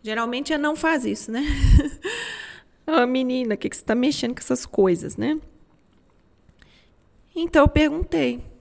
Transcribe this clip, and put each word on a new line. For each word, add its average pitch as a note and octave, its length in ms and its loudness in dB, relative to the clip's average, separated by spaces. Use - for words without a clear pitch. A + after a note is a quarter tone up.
Geralmente A#3 520 -4
é D4+ 40 -2
"não D4+ 160 -2
faz D#4+ 300 -2
isso", - 260 -6
né? A#3+ 140 -4
<laughs> - 1400 0
"Ô, A#3+ 180 4
menina, B3+ 500 0
o - 20 -12
que - 120 -6
que - 60 -6
você - 80 0
tá A3+ 100 0
mexendo B3 400 0
com - 60 -10
essas - 260 0
coisas", - 520 0
né? C#4 200 -2
Então E4 300 4
eu - 20 6
perguntei D4+ 760 0